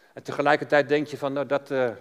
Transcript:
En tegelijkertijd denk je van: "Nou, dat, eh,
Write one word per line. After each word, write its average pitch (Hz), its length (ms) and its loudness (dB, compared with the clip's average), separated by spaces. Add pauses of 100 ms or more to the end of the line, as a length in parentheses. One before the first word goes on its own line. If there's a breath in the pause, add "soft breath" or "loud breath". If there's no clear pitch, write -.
(140)
En - 100 -16
tegelijkertijd 143 680 2
denk 147 180 0
je 131 100 -10
van: 139 160 -4
"Nou, 139 120 -4
dat, 139 260 -4
eh, 131 180 0 (120)